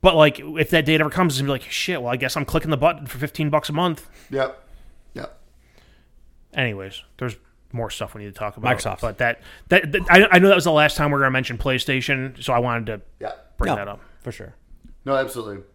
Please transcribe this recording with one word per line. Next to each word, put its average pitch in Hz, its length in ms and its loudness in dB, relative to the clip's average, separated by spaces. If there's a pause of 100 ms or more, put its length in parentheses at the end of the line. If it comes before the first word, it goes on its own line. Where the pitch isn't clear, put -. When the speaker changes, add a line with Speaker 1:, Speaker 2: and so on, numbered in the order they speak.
Speaker 1:
but, 180 160 6
like, 151 220 6
if 151 320 -4
that 160 140 4
date 156 140 2
ever 151 100 0
comes, 175 240 2
it's 131 80 -4
gonna 139 60 -2
be 139 160 -2
like, - 80 -14
"Shit, 170 300 -4
well, 120 100 -4
I 131 60 -2
guess 127 180 -4
I'm 147 100 -4
clicking 156 240 -2
the 151 80 0
button 151 300 0
for - 100 -14
fifteen 147 320 -4
bucks 151 200 0
a 151 40 -6
month." 170 340 -4 (220)
Speaker 2:
Yep. 135 320 -4 (540)
Yep. - 220 -16 (1160)
Speaker 1:
Anyways, 98 480 -6 (160)
there's 120 180 -8 (360)
more 117 180 -8
stuff - 240 -12
we 104 100 -16
need 101 100 -16
to - 60 -20
talk 104 180 -10
about. 120 200 -2
Speaker 3:
Microsoft. - 240 -8
Speaker 1:
But 110 160 -6
that, 120 240 -2 (280)
that, 175 240 4
that 190 160 0
I, 190 240 10
I 180 60 10
know 190 100 6
that 196 60 8
was 180 100 2
the 170 60 2
last 151 260 4
time 147 120 0
we 143 40 0
were 139 60 0
gonna 135 120 2
mention 131 260 -4
PlayStation, 131 840 -4
so 135 100 -2
I 120 60 2
wanted 117 280 -2
to 107 140 -10 (180)
Speaker 2:
Yeah. - 120 -10 (260)
Speaker 1:
bring 113 140 0
Speaker 3:
No, 131 60 -2
Speaker 1:
that 101 100 -8
up. 101 140 -14 (200)
Speaker 3:
for 123 100 -12
sure. - 220 -16 (520)
Speaker 2:
No, 135 100 -2
absolutely. 110 480 -6 (120)